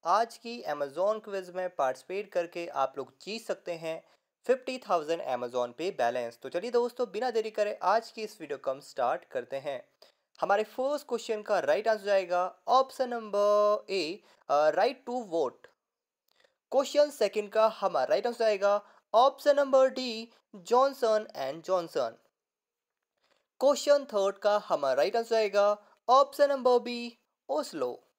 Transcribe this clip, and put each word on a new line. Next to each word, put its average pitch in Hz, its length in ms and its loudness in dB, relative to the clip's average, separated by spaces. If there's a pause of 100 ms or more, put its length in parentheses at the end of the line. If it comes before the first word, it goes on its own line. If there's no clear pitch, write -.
आज 214 320 0
की 233 320 -14
Amazon 156 540 -2
क्विज 190 260 -8
में 180 260 -6
पार्टिसिपेट 185 560 -4
करके 170 360 -6
आप 135 300 -2
लोग 135 240 -10
जीत 220 200 -10
सकते - 300 -8
हैं 165 320 -8 (420)
फिफ्टी 254 320 -2
थाउजेंड 165 440 -2
Amazon 123 520 -4
पे 175 180 -6
बैलेंस। 120 520 -2
तो 135 60 -10
चलिए 185 220 -6
दोस्तों, 240 400 -2
बिना 214 200 -4
देरी 220 200 -4
करे 208 320 -4
आज 214 280 2
की 220 120 -10
इस 208 180 -14
वीडियो 143 160 -10
को 135 140 -4
हम 135 80 -6
स्टार्ट 135 460 -4
करते 131 300 -10
हैं। 139 340 -10 (520)
हमारे 202 220 2
फर्स्ट 269 440 -4
क्वेश्चन 220 340 -6
का 202 180 0
राइट 180 280 0
आंसर 214 180 -2
जाएगा 185 500 0 (120)
ऑप्शन 262 420 0
नंबर 208 800 2
A, 185 280 -4 (320)
अ, 151 220 4
right 247 380 0
to 240 240 -6
vote। 143 380 -4 (1000)
क्वेश्चन 285 380 2
सेकंड 208 400 -2
का 220 180 2
हमारा 175 380 0
राइट 175 220 0
आंसर 233 180 -2
आएगा 202 360 2 (320)
ऑप्शन 269 420 4
नंबर 269 340 4
D, 226 360 -6 (300)
जॉनसन 220 800 2
एंड 143 280 -8
जॉनसन। 160 540 -2 (1400)
क्वेश्चन 285 460 4
थर्ड 196 320 -2
का 208 200 2
हमारा 143 360 0
राइट 156 220 2
आंसर 233 200 0
आएगा 208 420 2 (320)
ऑप्शन 277 400 4
नंबर 254 220 2
B, 240 380 0 (400)
ओस्लो। 160 680 -6